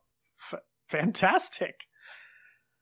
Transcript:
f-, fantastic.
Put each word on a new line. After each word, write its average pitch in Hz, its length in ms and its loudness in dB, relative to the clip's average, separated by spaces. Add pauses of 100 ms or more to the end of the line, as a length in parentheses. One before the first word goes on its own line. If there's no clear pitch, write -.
(520)
f-, - 80 -8 (280)
fantastic. - 1000 0 (960)